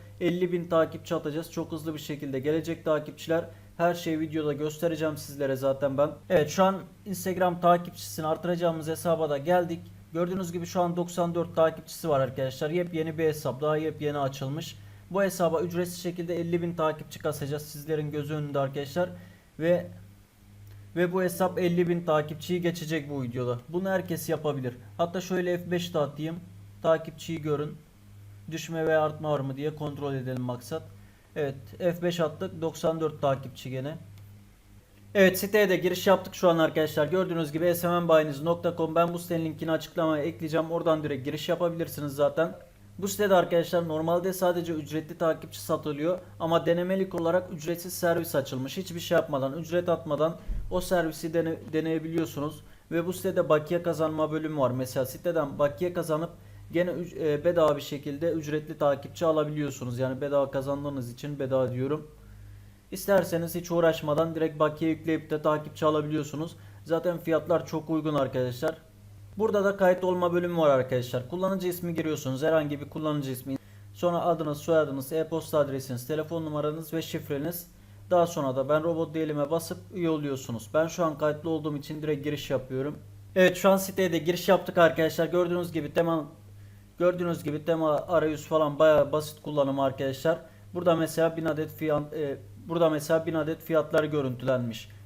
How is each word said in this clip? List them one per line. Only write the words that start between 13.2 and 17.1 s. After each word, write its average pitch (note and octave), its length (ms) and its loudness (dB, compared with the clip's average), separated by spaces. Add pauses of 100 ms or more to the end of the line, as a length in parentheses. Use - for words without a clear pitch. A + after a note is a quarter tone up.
hesap, D3 360 0
daha D3+ 160 2
yepyeni D3 420 -2
açılmış. C#3 600 -4 (320)
Bu F#3+ 120 2
hesaba F3 380 2
ücretsiz F3 420 -2
şekilde F3 380 -4
elli E3+ 220 0
bin E3+ 120 -2
takipçi D#3 440 -2